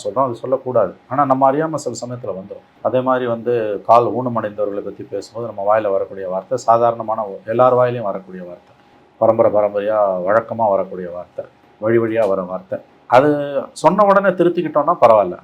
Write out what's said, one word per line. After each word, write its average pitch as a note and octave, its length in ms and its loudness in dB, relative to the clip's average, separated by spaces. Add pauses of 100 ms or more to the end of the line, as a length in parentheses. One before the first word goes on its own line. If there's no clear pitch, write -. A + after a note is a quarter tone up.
சொல்றோம், G#2 200 0
அது B2 100 -4
சொல்லக்கூடாது. B2+ 580 -2 (160)
ஆனா C#3 160 0
நம்ம C3+ 280 4
அறியாம D#3+ 220 -2
சில B2+ 200 -8
சமயத்துல B2 440 -10
வந்துரும். F#2+ 260 -16 (160)
அதே B2 200 0
மாதிரி B2+ 260 0
வந்து A2+ 600 -2
கால் A2+ 220 6
ஊனமடைந்தவர்களை G#2 760 -4
பத்தி G2+ 200 -12
பேசும்போது G2+ 440 -10
நம்ம G2+ 160 -10
வாயில G#2 300 2
வரக்கூடிய F#2+ 360 -4
வார்த்தை F#2+ 300 -6
சாதாரணமான A2+ 680 0
ஒ-, G2 220 -12
எல்லார் B2 280 4
வாயிலையும் B2 360 0
வரக்கூடிய F#2 320 -10
வார்த்தை, - 320 -18 (460)
பரம்பரை A2+ 320 4
பரம்பரையா G#2 460 0 (280)
வழக்கமா A2+ 440 0
வரக்கூடிய F#2 440 -4
வார்த்தை, - 300 -14 (360)
வழி A2+ 180 2
வழியா A2+ 300 0
வர F#2+ 140 -2
வார்த்தை. F#2 360 -10 (280)
அது C3+ 240 4 (420)
சொன்ன F#3+ 320 2
உடனே G3 240 4
திருத்திக்கிட்டோம்னா E3+ 720 0
பரவாயில்ல, G#2 440 4